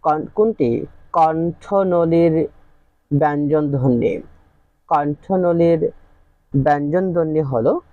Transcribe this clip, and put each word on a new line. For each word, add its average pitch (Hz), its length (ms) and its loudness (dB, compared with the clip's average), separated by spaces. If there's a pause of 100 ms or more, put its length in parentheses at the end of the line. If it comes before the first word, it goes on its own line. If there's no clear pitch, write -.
কন-, 156 340 -2
কোনটি 208 500 -2 (280)
কণ্ঠনলীর 170 1300 0 (640)
ব্যঞ্জন 147 580 0
ধ্বনি? 123 500 0 (640)
কণ্ঠনলীর 170 1040 0 (640)
ব্যঞ্জন 147 580 0
ধ্বনি 156 280 -2
হলো 135 400 0 (120)